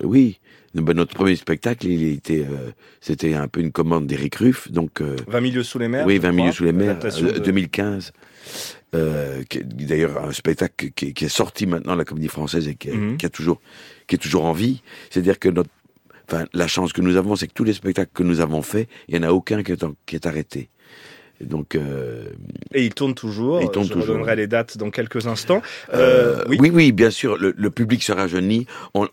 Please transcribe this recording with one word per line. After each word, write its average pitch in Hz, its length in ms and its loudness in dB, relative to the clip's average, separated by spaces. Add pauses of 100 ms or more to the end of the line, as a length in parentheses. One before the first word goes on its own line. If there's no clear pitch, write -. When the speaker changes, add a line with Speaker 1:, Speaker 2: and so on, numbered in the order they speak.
Speaker 1:
Oui. 113 340 4 (360)
Ben, 82 200 2
notre 82 200 0
premier 95 200 4
spectacle, 92 540 -2
il 80 240 2
était, 73 360 -2
euh, 67 220 -8 (300)
c'était 80 340 -2
un 73 140 -2
peu - 120 -8
une 80 120 0
commande 82 340 0
d'Éric 69 300 -4
Ruff, 127 340 2
donc, 82 300 -2
euh, 71 160 -4 (100)
Speaker 2:
Vingt 120 140 -2
milieux 123 240 -2
sous 123 160 -6
les 117 80 -2
mers, 131 180 0
Speaker 1:
Oui, 98 100 6
Speaker 2:
je 90 40 4
Speaker 1:
Vingt 87 80 2
Speaker 2:
crois. 87 140 4
Speaker 1:
milieux 87 100 2
sous - 120 -2
les 82 80 4
mers, 98 180 2
Speaker 2:
Adaptation 85 360 -2
Speaker 1:
euh, 95 60 2
Speaker 2:
de - 80 -2
Speaker 1:
deux 87 120 0
mille 95 160 0
quinze. 101 440 -4 (840)
Euh, 73 540 -2
qui - 100 -6
est - 60 -8
d'ailleurs 73 600 -2
un 73 80 -6
spectacle - 640 -4
qui 69 120 -6
est, 65 40 -8
qui - 120 -6
est - 40 -2
sorti - 380 -2
maintenant 85 260 -2
de 87 60 -2
la 80 60 0
Comédie 78 240 -6
Française 76 400 -4
et 73 60 -6
qui - 140 -14
est, 69 60 -6
Speaker 2:
Mhm. 107 240 -4
Speaker 1:
qui 87 80 -4
a - 20 -2
toujours, 80 320 -2 (480)
qui 92 80 -2
est - 20 2
toujours 78 260 0
en 82 80 2
vie. 117 300 -2 (280)
C'est-à-dire 92 280 2
que 95 100 2
notre, 87 220 0 (580)
enfin, 82 260 -4
la 87 120 0
chance 90 260 -2
que - 80 -4
nous 90 160 4
avons, 98 200 2
c'est 87 100 -4
que - 60 -10
tous - 120 -2
les 110 80 2
spectacles 95 400 -2
que - 120 -2
nous 85 160 2
avons 78 220 0
faits, 110 260 -4 (200)
il 73 60 -8
y 85 40 2
en 82 40 0
a 82 80 2
aucun 98 320 2
qui 92 100 -4
est 85 120 -4
en... 76 80 -4 (140)
qui 80 100 -8
est 80 100 -4
arrêté. 73 440 -6 (680)
Et - 40 -14
donc, 73 320 -6
euh, 65 480 -6 (500)
Speaker 2:
Et 131 100 2
il 110 80 0
tourne 135 220 -2
toujours. 120 480 -2
Speaker 1:
Il 113 80 0
tourne 98 160 0
Speaker 2:
Je - 60 -4
Speaker 1:
toujours. 104 240 0
Speaker 2:
redonnerai 110 200 0
les 107 120 0
dates 117 280 -2
dans 107 140 -6
quelques 117 380 -4
instants. 175 340 0 (320)
Euh, 127 460 6
Speaker 1:
Euh, - 80 -2
Speaker 2:
oui. 131 120 4
Speaker 1:
oui, 156 100 10
oui, 160 220 8
bien 110 180 6
sûr. 107 280 0
Le, 95 180 2
le 101 140 0
public 117 320 0
se 107 100 0
rajeunit. 95 540 0 (280)
On, 101 180 2